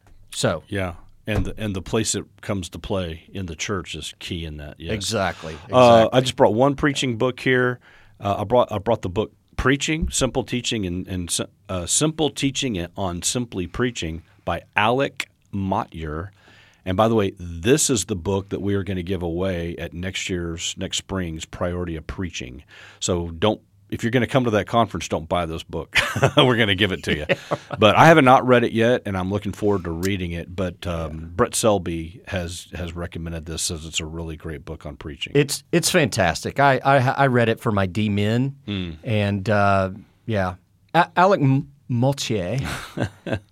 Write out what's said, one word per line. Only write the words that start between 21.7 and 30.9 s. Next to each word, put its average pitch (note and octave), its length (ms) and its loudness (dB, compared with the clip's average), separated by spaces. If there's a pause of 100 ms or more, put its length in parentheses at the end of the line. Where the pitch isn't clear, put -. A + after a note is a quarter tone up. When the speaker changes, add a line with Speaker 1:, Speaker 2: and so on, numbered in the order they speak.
Speaker 2:
of D#2 120 -10
Preaching. D2+ 560 -10 (360)
So F2 300 -2
don't E2+ 320 0 (320)
if - 100 -6
you're A#2 80 -2
gonna A#2+ 160 2
come C3 180 2
to A#2+ 60 0
that G2+ 160 2
conference, A2 400 0
don't E2 220 -4
buy F2 160 0
this D#2+ 180 -6
book. - 320 -8 (220)
<laughs> C3+ 200 2
We're B2+ 200 6
gonna G#2 180 4
give F#2+ 160 2
it F2 120 -4
to - 120 0
you. D2 140 -4
Speaker 1:
<laughs> - 0 -
Yeah, - 60 0 (160)
right. - 280 -6
Speaker 2:
But G#2 160 8
I C3+ 120 10
have D#3+ 160 10
not B2+ 220 8
read B2 180 6
it - 100 0
yet, A2+ 320 4
and G2 120 -4
I'm F#2 140 -2
looking G2+ 220 -2
forward G2+ 320 0
to F2 60 -4
reading F2+ 420 -4
it. E2+ 200 -10
But, F2+ 320 -6
um, E2 340 -4